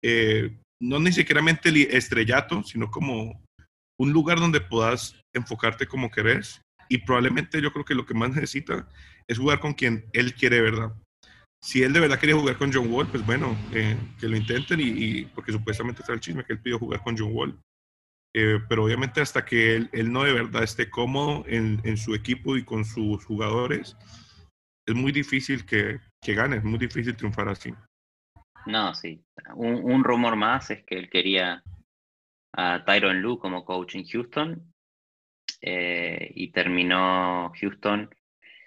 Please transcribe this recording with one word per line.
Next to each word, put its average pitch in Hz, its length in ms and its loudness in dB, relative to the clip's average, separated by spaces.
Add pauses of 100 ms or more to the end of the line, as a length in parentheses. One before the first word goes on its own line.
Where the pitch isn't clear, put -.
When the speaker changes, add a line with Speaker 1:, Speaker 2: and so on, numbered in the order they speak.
Speaker 1:
eh, 113 540 2 (240)
no 131 180 -2
ni 175 120 4
siquiera 156 300 4
li-, 156 480 6
estrellato, 139 720 2
sino 113 260 -6
como 113 540 -6 (560)
un 143 140 2
lugar 165 260 4
donde 165 220 4
puedas 117 580 0 (140)
enfocarte 117 540 -2
como 120 240 -4
querés. 117 500 0 (260)
Y 127 120 2
probablemente 127 640 0
yo 147 120 -2
creo 143 100 -8
que 143 120 -2
lo 120 100 -2
que - 80 -8
más 113 160 0
necesita 139 580 -6 (400)
es 117 120 -2
jugar 143 200 2
con 147 140 -4
quien 117 400 0
él 123 220 2
quiere, 120 260 4
¿verdad? 113 320 0 (680)
Si 127 200 2
él 135 100 2
de 160 60 6
verdad 139 200 4
quiere 151 140 4
jugar 139 240 2
con 139 160 0
John 120 180 2
Wall, 139 160 0
pues 110 180 -4
bueno, 123 300 0 (180)
eh, 110 220 2 (240)
que 120 80 -6
lo 110 80 0
intenten, 123 440 0
y, 131 100 2
y 110 360 -2
porque - 260 -10
supuestamente 110 500 -4
está 123 120 -4
el 113 60 -4
chisme 143 240 -8
que 120 100 -6
él 113 80 -8
pidió 120 160 -4
jugar 117 240 -6
con 117 160 -4
John 107 160 -4
Wall. 131 260 -4 (760)
Eh, 107 240 4 (100)
pero 110 160 2
obviamente 123 340 0
hasta 135 240 0
que 113 320 4
él, 113 160 -2
él 113 200 -2
no 131 120 0
de 139 100 4
verdad 117 300 0
esté 113 260 -2
cómodo 143 580 0
en, 110 360 0
en 110 140 -2
su 110 180 -4
equipo 127 400 -2
y 127 80 -2
con 110 220 -4
sus 107 400 -4
jugadores, 110 720 -2 (880)
es 113 80 0
muy 135 160 0
difícil 135 540 -2
que, 101 340 0 (240)
que 107 100 -2
gane, 120 240 2
es 107 60 -2
muy 113 160 -2
difícil 120 360 -4
triunfar 104 340 -4
así. 92 240 -8 (920)
Speaker 2:
No, 104 300 -2
sí. 82 260 -12 (320)
Un, 117 300 -2
un 127 200 4
rumor 120 340 2
más 113 340 0
es 107 140 -10
que 92 120 -8
él 90 120 -12
quería 92 520 2 (960)
a 87 280 0
Tyronn 98 380 2
Lue 117 160 -2
como 90 260 -8
coach 90 320 -8
en 95 100 -10
Houston, 151 680 -6 (880)
eh, 87 720 -6
y - 180 -10
terminó 90 1080 2
Houston 104 500 -2 (580)